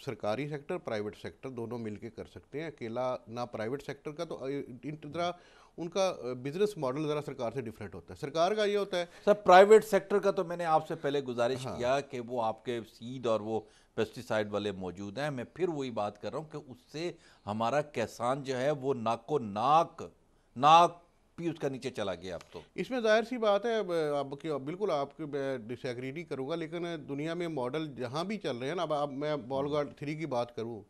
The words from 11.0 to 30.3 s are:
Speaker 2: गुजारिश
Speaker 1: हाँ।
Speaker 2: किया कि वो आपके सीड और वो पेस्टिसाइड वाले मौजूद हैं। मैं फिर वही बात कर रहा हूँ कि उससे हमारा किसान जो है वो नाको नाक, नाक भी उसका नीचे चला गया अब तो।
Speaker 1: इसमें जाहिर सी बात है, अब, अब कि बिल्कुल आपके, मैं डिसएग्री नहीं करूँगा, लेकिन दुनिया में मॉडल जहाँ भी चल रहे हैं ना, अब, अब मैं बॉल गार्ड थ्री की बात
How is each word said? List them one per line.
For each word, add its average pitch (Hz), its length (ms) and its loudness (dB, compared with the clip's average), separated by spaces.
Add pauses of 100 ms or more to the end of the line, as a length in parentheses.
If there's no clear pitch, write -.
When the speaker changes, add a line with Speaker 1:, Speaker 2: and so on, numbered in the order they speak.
Speaker 2:
गुजारिश 123 440 0
Speaker 1:
हाँ। 98 100 -6
Speaker 2:
किया 127 240 2
कि 139 200 -8
वो 120 200 -4
आपके 113 420 -2
सीड 123 440 -10
और 110 160 2
वो 110 260 -4 (280)
पेस्टिसाइड 110 520 -2
वाले 104 240 0
मौजूद 95 460 -8
हैं। 147 120 -2
मैं 127 160 -6 (100)
फिर 175 140 0
वही 139 200 -4
बात 104 280 -4
कर 104 140 -8
रहा 135 80 -6
हूँ 156 100 -14
कि 151 80 -10
उससे 156 600 -10 (260)
हमारा 113 360 0
किसान 127 640 -2
जो 131 140 -4
है 131 140 0
वो 139 240 -2
नाको 117 440 -2
नाक, 113 720 2 (460)
नाक 165 400 8 (400)
भी 170 120 -2
उसका 151 180 -4
नीचे 127 220 -4
चला 101 240 -2
गया 87 200 -8
अब 80 80 -10 (100)
तो। 82 100 -14 (140)
Speaker 1:
इसमें 240 260 -4
जाहिर 220 220 4
सी 247 140 -6
बात 220 280 2
है, 226 120 0
अब, 185 140 -2
अब 143 500 0
कि 160 100 -4
बिल्कुल 165 380 -4
आपके, 143 360 -2
मैं 135 420 -4
डिसएग्री 127 440 -6
नहीं 165 120 -10
करूँगा, 139 300 -6
लेकिन 170 420 -6
दुनिया 143 380 -6
में 175 120 -4
मॉडल 147 480 -4
जहाँ 127 320 -4
भी 214 100 -4
चल 143 200 -4
रहे 127 120 -4
हैं 170 80 -4
ना, 185 60 -2
अब, 156 100 -2
अब 147 160 0
मैं 139 400 -4
बॉल 139 240 -2
गार्ड 147 200 0
थ्री 151 240 -8
की 160 100 -6
बात 120 240 0